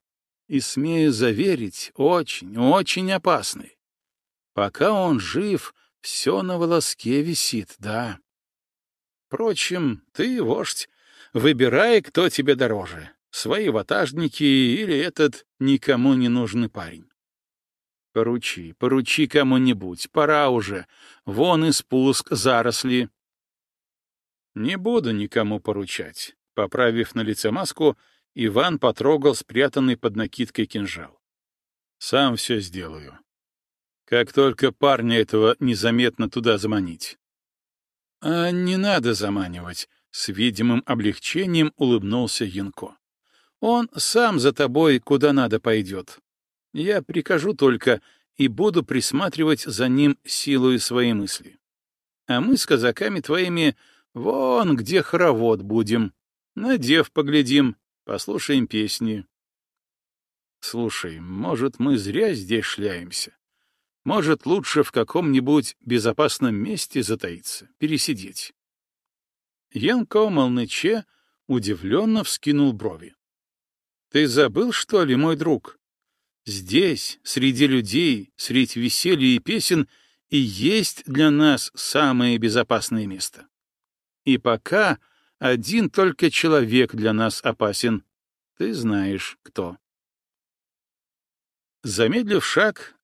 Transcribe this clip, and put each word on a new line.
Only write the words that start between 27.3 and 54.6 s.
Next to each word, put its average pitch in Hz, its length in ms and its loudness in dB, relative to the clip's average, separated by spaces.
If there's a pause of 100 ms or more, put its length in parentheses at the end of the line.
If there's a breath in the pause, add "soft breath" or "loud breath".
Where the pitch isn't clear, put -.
маску, 156 460 0 (360)
Иван 123 460 0
потрогал 139 560 2
спрятанный 131 600 0
под 107 180 -4
накидкой 110 500 -4
кинжал. - 560 -10 (760)
«Сам 131 360 0
всё 110 240 -4
сделаю. 82 600 -12 (840)
Как 120 280 0
только 135 380 4
парня 117 480 2
этого 110 400 2
незаметно 117 720 0
туда 117 280 0
заманить». 98 600 -6 (1040)
«А 170 300 -2
не 180 260 0
надо 180 360 2
заманивать», 90 720 -6 (240)
с - 180 -8
видимым 113 560 0
облегчением 151 920 -2
улыбнулся 117 680 0
Янко. 98 520 -10 (600)
«Он 233 360 0
сам 214 440 2
за 135 140 4
тобой 143 460 4
куда 143 340 4
надо 113 260 2
пойдёт. 98 600 -2 (540)
Я 175 280 -2
прикажу 170 520 -4
только 123 480 2 (340 soft breath)
и 135 120 2
буду 151 360 0
присматривать 156 800 -2
за 123 260 -2
ним 143 380 4
силою 127 540 2
своей 120 340 0
мысли. - 440 -8 (680)
А 123 140 0
мы 240 160 2
с - 80 -4
казаками 123 560 0
твоими 170 560 0 (360 soft breath)
вон 127 640 2